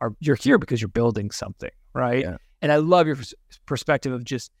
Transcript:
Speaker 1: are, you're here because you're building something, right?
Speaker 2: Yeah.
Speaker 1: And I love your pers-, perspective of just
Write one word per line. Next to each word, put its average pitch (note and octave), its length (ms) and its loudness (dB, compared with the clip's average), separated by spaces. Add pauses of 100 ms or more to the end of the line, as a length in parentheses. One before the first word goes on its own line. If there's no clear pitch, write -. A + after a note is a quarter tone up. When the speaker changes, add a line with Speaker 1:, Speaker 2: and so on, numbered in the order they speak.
Speaker 1:
are, A2+ 180 -4
you're D3+ 160 2
here B3+ 220 4
because B2+ 220 -2
you're A2 80 -4
building G#2 420 0
something, - 400 -10 (240)
right? B2+ 280 0
Speaker 2:
Yeah. F2+ 140 -6 (240)
Speaker 1:
And D3 100 0
I D3+ 60 6
love E3 300 4
your D3+ 100 -2
pers-, B2+ 180 -14 (300)
perspective C#3 480 -2
of B2 120 -6
just A#2 360 -6